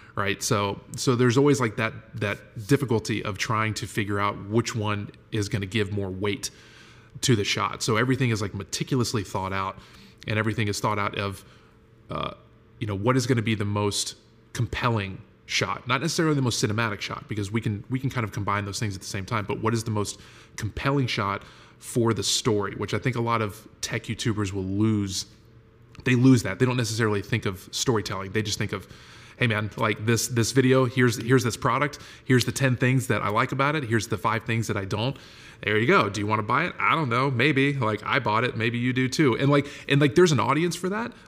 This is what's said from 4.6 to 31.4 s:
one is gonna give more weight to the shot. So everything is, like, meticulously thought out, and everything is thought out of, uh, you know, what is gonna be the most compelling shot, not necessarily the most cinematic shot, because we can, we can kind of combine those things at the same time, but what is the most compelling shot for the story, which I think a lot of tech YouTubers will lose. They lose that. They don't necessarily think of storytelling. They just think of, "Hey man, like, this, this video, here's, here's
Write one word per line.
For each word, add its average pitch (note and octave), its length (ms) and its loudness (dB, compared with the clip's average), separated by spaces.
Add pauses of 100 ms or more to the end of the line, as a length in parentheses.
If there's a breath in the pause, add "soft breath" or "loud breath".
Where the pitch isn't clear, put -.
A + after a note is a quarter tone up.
one G#2 360 -4 (220)
is G#2 180 -2
gonna G2+ 160 -2
give G2 260 -2
more G2+ 160 -4
weight F#2+ 400 -4 (720 loud breath)
to A#2+ 160 4
the G2+ 80 0
shot. - 380 -2
So A2+ 160 0
everything B2+ 320 2
is, G#2 100 0
like, G2+ 140 -6
meticulously A#2 680 -2
thought F#2+ 300 -6
out, G2 240 -4 (500 loud breath)
and G#2+ 120 -2
everything A2 300 0
is G2+ 120 -4
thought G#2+ 180 0
out G2+ 200 -4
of, G2+ 260 -4 (640 loud breath)
uh, - 240 -6 (460)
you A2+ 80 -6
know, G#2 80 -4
what A#2 240 2
is A#2 80 0
gonna A#2 160 2
be A2 120 0
the G2+ 120 -2
most G#2 480 -2 (380)
compelling A2 640 -2 (300)
shot, - 400 -4
not B2 140 0
necessarily D#3 340 0
the C#3 80 0
most A#2+ 180 0
cinematic G#2+ 400 -2
shot, - 280 -10
because G2+ 240 -6
we A#2 80 0
can, G#2+ 280 -4
we B2+ 120 -2
can B2+ 100 -2
kind A#2+ 140 -2
of G2+ 80 -6
combine G2+ 320 -2
those G2+ 160 -6
things G2+ 160 -4
at F#2+ 40 -10
the - 60 -14
same G2 180 -6
time, G#2+ 200 -4
but - 160 -4
what A2+ 120 0
is A2+ 120 0
the A2+ 80 -4
most G#2 260 -4 (380 loud breath)
compelling C#3 500 -2
shot G2+ 380 -2 (340 loud breath)
for A2+ 340 2
the G2+ 120 -2
story, G#2 500 0
which G#2 180 -6
I G#2+ 60 0
think A#2+ 160 -2
a A#2+ 60 -4
lot A#2 220 0
of G2+ 260 -8 (120)
tech - 240 -6
YouTubers G#2 480 -2
will F#2+ 120 -4
lose. G2+ 640 0 (800)
They B2+ 120 2
lose B2 260 8
that. F#2+ 160 -4
They B2 80 4
don't B2 100 0
necessarily G#2+ 460 0
think - 240 -2
of F#2+ 240 -6
storytelling. G2 600 -2
They A2 100 0
just G2+ 160 -4
think G#2 140 -4
of, G2 160 -8 (480 loud breath)
"Hey B2 100 0
man, G#2+ 300 0
like, G#2+ 280 -2
this, A2+ 220 2
this A#2 240 0
video, B2+ 360 6
here's, A#2+ 300 4
here's B2 280 4